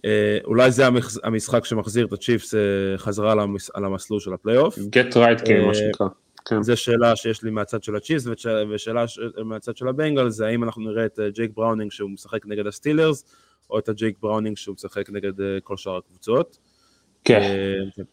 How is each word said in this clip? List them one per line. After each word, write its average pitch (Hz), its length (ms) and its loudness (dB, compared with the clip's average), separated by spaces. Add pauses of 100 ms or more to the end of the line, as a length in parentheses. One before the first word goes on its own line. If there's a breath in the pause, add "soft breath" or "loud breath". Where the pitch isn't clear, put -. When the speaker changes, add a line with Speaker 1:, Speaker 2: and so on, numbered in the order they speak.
Speaker 1:
אה, 104 400 2
אולי 127 260 6
זה 131 160 4
המח-, 123 360 0
המשחק 113 420 0
שמחזיר 110 420 -2
את 101 60 -6
הצ'יפס, 110 420 -2
אה, 107 60 2 (360)
חזרה 107 380 0
למס-, 101 400 -2
על 98 100 -4
המסלול 98 360 -4
של 95 120 -10
הפלייאוף. 117 460 0
Speaker 2:
Get 117 360 2
right, 117 300 6
כן, 110 180 6
מה 104 60 4
Speaker 1:
אה, 107 60 2
Speaker 2:
שנקרא. 107 320 0 (380)
כן. 110 180 0
Speaker 1:
זה 117 140 2
שאלה 117 400 4
שיש 110 260 -4
לי 113 80 -4
מהצד 107 320 -4
של 104 140 -6
הצ'יפס, 131 300 -2 (440)
ושאלה 113 380 -4
ש-, - 100 -14 (260)
מהצד 110 320 -8
של 127 120 -6
הבנגלס, 135 460 0
זה 107 120 -2
האם 117 180 0
אנחנו 110 180 -6
נראה 110 240 -2
את, - 140 -6
אה, 104 100 0
ג'ייק 110 240 -4
בראונינג 110 380 -2
שהוא 101 180 -8
משחק 104 360 -10
נגד 104 200 -6
הסטילרס, 151 580 0 (460)
או 107 80 -2
את 107 100 -4
הג'ייק 107 320 -4
בראונינג 107 360 -2
שהוא 101 180 -12
משחק 101 360 -10
נגד, 98 300 -6
אה, 98 220 -4
כל 101 140 -8
שאר 95 200 -8
הקבוצות. 107 640 -4 (680)
Speaker 2:
כן. 110 180 6
Speaker 1:
אה, 98 540 -2
כן. 98 60 -12 (100)